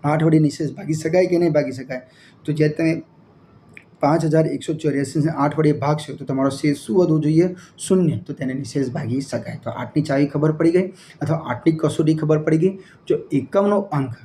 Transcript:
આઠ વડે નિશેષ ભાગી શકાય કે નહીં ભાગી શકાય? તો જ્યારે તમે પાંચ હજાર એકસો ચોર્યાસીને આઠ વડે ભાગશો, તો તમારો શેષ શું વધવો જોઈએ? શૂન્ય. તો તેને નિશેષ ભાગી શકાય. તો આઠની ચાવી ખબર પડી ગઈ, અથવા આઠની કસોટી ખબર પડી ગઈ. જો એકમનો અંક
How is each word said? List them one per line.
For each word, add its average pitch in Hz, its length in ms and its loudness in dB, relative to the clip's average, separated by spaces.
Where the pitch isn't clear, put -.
આઠ 156 200 2
વડે 160 160 6
નિશેષ 147 320 0
ભાગી 147 220 -6
શકાય 160 320 2
કે 180 120 0
નહીં 170 140 2
ભાગી 139 200 0
શકાય? 127 300 -10
તો 151 80 -4
જ્યારે 151 200 2
તમે 165 300 -2
પાંચ 156 260 2
હજાર 160 220 4
એકસો 147 260 -6
ચોર્યાસીને 147 580 -2
આઠ 147 280 -2
વડે 151 120 4
ભાગશો, 147 440 -2
તો 139 100 -14
તમારો 135 240 0
શેષ 143 280 -2
શું 208 200 -2
વધવો 160 220 4
જોઈએ? 160 360 2
શૂન્ય. 175 400 2
તો - 160 -10
તેને 127 200 -6
નિશેષ 139 360 -4
ભાગી 131 320 -4
શકાય. - 420 -8
તો 117 60 -6
આઠની 123 340 -4
ચાવી 147 220 2
ખબર 151 260 0
પડી 165 200 2
ગઈ, 185 220 0
અથવા 156 160 -2
આઠની 160 400 -2
કસોટી 156 380 2
ખબર 156 280 0
પડી 160 140 2
ગઈ. 190 220 0
જો - 120 0
એકમનો 196 500 0
અંક 135 300 -4